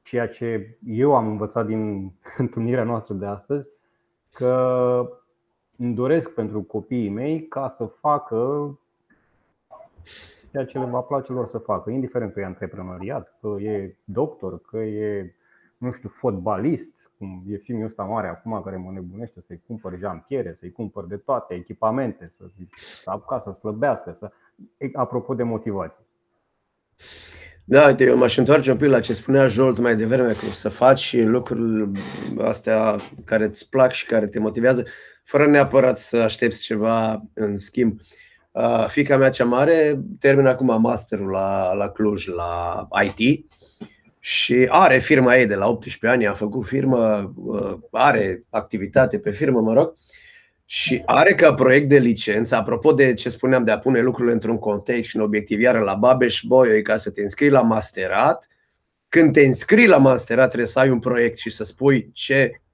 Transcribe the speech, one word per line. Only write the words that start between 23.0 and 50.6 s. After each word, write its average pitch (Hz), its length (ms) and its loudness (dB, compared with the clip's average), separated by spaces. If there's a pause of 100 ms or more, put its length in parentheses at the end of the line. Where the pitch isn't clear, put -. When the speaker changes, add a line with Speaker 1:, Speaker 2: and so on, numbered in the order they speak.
Speaker 1:
apucă 117 340 -8
să 98 80 -12
slăbească, 110 680 -6
să, 104 120 -16 (460)
e, 135 160 -8
apropo 127 400 -6
de 123 100 -4
motivație. 107 600 -6 (1600)
Speaker 2:
Da, 143 220 8
uite, 127 160 6
eu 123 140 6
m-aș 123 200 2
întoarce 135 340 4
un 117 60 2
pic 147 100 2
la 127 120 6
ce - 140 -4
spunea 135 340 2
Jolt 120 300 2
mai 120 180 2
devreme, 113 380 0
cum 107 180 -6
să - 180 -6
faci 131 460 2
lucruri 113 760 0 (500)
astea 110 540 0 (300)
care 110 200 0
îți - 240 -8
plac 131 220 4
și - 140 -8
care 110 220 0
te 107 120 -6
motivează, 117 460 0 (380)
fără 147 240 2
neapărat 135 500 4
să - 200 -4
aștepți 113 460 -2
ceva 110 600 -2 (100)
în 101 240 -4
schimb. 110 420 -2 (520)
Uh, 117 360 0
fiica 139 300 0
mea 135 120 6
cea 131 160 0
mare 143 540 2 (200)
termină 139 300 6
acum 127 320 2
masterul 110 480 -2
la, 95 440 -2
la 101 160 -2
Cluj, 101 380 -2
la 87 600 -6 (160)
I 107 60 0
T, 127 440 0 (720)
și 123 440 2
are 196 280 6
firma 127 380 4
ei 127 100 6
de 101 100 -2
la 98 120 0
optsprezece - 400 -4
ani, 120 200 2
a 98 60 -2
făcut 104 320 -6
firmă, 117 680 -2
uh, 101 420 -8 (140)
are 113 580 0
activitate 107 720 -2
pe 104 120 -4
firmă, 120 300 0
mă 110 120 0
rog, 160 200 2 (720)